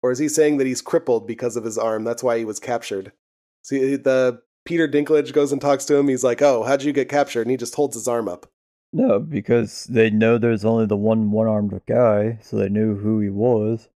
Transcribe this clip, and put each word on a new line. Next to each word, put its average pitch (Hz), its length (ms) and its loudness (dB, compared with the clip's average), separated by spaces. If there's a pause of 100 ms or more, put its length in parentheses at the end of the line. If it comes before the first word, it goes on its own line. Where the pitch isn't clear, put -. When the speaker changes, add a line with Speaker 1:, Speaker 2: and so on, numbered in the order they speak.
Speaker 1:
Or 127 60 0
is 127 80 -4
he 151 100 -2
saying 151 300 2
that 131 80 0
he's 127 160 -4
crippled 117 460 -2
because 117 280 -6
of 117 60 -6
his 110 160 -6
arm? 110 240 -2
That's 117 220 -6
why 117 120 2
he 113 80 -2
was 107 140 -8
captured. 104 540 -6 (500)
See, 135 320 -2
the 131 480 0 (220)
Peter 165 240 0
Dinklage 147 440 2
goes 143 200 2
and 135 80 -2
talks 143 240 0
to 147 120 2
him. 143 120 2
He's 127 160 0
like, 120 180 2
"Oh, 127 220 4
how'd 131 180 0
you 143 100 -2
get 135 160 0
captured?" 139 340 0
And 117 100 0
he 131 40 0
just 120 200 -8
holds 139 180 -2
his 117 140 -6
arm 117 200 -2
up. 90 180 -10 (460)
Speaker 2:
No, 170 280 2
because 120 640 -2
they 113 260 2
know 113 280 4
there's 110 260 0
only 113 220 2
the 104 100 0
one 107 340 2
one-armed 104 560 0
guy, 113 560 2
so - 140 -8
they 101 120 0
knew 107 280 0
who 107 240 0
he 101 100 -2
was. 110 680 0